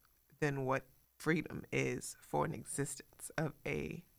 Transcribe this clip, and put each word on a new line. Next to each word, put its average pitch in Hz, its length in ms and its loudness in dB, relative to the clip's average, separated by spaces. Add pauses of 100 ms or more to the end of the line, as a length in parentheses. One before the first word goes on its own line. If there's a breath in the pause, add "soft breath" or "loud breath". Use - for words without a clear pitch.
(400)
than 139 240 4
what 131 200 2 (340)
freedom - 520 2
is 135 500 0
for 147 240 0
an 151 100 -2
existence - 840 -6
of 156 160 0 (140)
a 151 360 -2 (160)